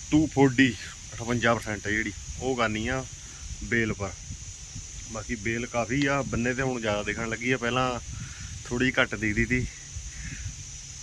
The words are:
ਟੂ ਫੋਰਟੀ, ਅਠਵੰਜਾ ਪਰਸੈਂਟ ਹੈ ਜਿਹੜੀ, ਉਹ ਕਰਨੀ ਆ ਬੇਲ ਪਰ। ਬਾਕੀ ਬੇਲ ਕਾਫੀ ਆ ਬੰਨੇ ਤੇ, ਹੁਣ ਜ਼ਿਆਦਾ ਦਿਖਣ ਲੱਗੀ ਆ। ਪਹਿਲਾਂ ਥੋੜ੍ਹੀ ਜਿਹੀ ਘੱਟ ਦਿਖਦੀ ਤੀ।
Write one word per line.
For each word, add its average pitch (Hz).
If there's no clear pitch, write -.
ਟੂ 156
ਫੋਰਟੀ, 131
ਅਠਵੰਜਾ 117
ਪਰਸੈਂਟ 107
ਹੈ 101
ਜਿਹੜੀ, 107
ਉਹ 131
ਕਰਨੀ 110
ਆ 131
ਬੇਲ 110
ਪਰ। 95
ਬਾਕੀ 110
ਬੇਲ 113
ਕਾਫੀ 120
ਆ 139
ਬੰਨੇ 120
ਤੇ, 127
ਹੁਣ 127
ਜ਼ਿਆਦਾ 104
ਦਿਖਣ 104
ਲੱਗੀ 117
ਆ। 131
ਪਹਿਲਾਂ 120
ਥੋੜ੍ਹੀ 123
ਜਿਹੀ 131
ਘੱਟ 120
ਦਿਖਦੀ 107
ਤੀ। 123